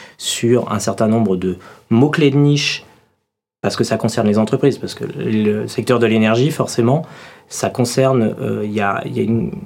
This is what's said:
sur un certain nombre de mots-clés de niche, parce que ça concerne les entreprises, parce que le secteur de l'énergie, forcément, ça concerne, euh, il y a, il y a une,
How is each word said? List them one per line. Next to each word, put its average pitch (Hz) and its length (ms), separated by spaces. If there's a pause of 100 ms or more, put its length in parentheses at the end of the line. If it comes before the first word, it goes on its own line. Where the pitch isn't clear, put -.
(180)
sur - 540
un 104 80
certain 98 280
nombre 107 280
de 90 220 (320)
mots-clés 143 420
de 139 60
niche, 143 480 (760)
parce 101 140
que - 80
ça 113 140
concerne 110 300
les 104 100
entreprises, 120 400
parce - 160
que - 100
le 107 640
secteur 120 320
de 117 60
l'énergie, 113 460
forcément, 131 520 (460)
ça - 200
concerne, 123 720
euh, 110 240
il 104 80
y 104 80
a, 101 260
il 123 120
y - 20
a - 40
une, 113 280 (140)